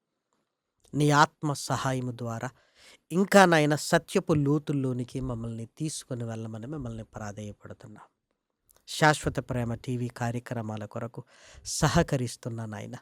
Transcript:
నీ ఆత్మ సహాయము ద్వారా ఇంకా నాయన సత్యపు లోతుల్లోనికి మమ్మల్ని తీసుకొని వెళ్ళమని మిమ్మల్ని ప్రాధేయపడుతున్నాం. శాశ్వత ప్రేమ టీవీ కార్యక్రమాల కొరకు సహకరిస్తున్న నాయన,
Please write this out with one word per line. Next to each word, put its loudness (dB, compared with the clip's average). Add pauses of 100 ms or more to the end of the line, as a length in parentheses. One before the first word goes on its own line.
(960)
నీ 4
ఆత్మ 4
సహాయము -2
ద్వారా -6 (640)
ఇంకా 8
నాయన 6
సత్యపు 2
లోతుల్లోనికి 0
మమ్మల్ని -6
తీసుకొని -8
వెళ్ళమని -8
మిమ్మల్ని -8
ప్రాధేయపడుతున్నాం. -14 (880)
శాశ్వత 2
ప్రేమ -4
టీవీ -4
కార్యక్రమాల -6
కొరకు -10 (400)
సహకరిస్తున్న 0
నాయన, -10